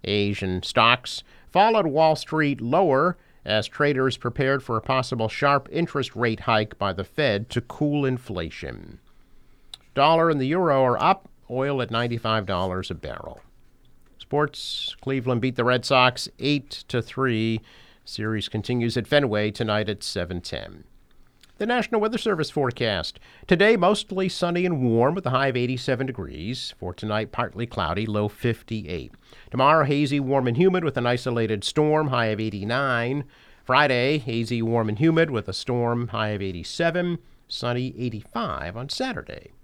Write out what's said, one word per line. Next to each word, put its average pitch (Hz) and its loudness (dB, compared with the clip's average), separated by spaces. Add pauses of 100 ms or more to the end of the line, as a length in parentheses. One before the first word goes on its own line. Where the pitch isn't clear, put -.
Asian 98 0
stocks - 2 (280)
followed 208 4
Wall 156 4
Street 147 -2
lower 156 4 (260)
as 107 0
traders 135 0
prepared 135 0
for 117 -4
a 110 -2
possible 123 -2
sharp 143 2
interest 147 -2
rate 113 0
hike 107 2
by 98 0
the 92 -6
Fed 113 -2
to 117 -2
cool 147 -2
inflation. 85 -6 (960)
Dollar 165 6
and 147 2
the 131 0
euro 151 2
are 123 2
up. 190 2 (220)
Oil 131 -2
at 117 -4
ninety-five 113 0
dollars 92 -2
a 87 -6
barrel. - -12 (760)
Sports, - -4
Cleveland 127 -2
beat 127 -2
the 120 0
Red 123 2
Sox 127 2
eight 143 -2 (200)
to 123 0
three. 113 -2 (460)
Series 107 -6
continues 117 -2
at 117 -4
Fenway 110 2
tonight 107 -2
at 104 -6
seven 87 -6
ten. - -12 (760)
The 208 -4
National 233 0
Weather 220 0
Service 170 -2
forecast. 120 -2 (280)
Today, 202 6
mostly 190 0
sunny 175 -2
and 165 0
warm 120 4
with 190 -6
a 131 0
high 135 2
of 127 0
eighty-seven 123 -2
degrees. 101 -8
For 90 -8
tonight, 107 -4
partly 101 -6
cloudy, 98 -2
low 104 0
fifty-eight. 98 -6 (360)
Tomorrow, 139 4
hazy, 143 2
warm, 131 0
and 117 0
humid 180 4
with 151 -2
an 123 0
isolated 117 0
storm, 151 2
high 117 2
of 107 -2
eighty-nine. 120 -2 (420)
Friday, 135 4
hazy, 117 -2
warm, 113 0
and 107 -4
humid 160 4
with 110 -4
a 107 -6
storm, 120 -2
high 110 -2
of 101 -4
eighty-seven. 165 -2 (300)
Sunny, 123 -6
eighty-five 110 -6
on 131 -10
Saturday. - -8 (100)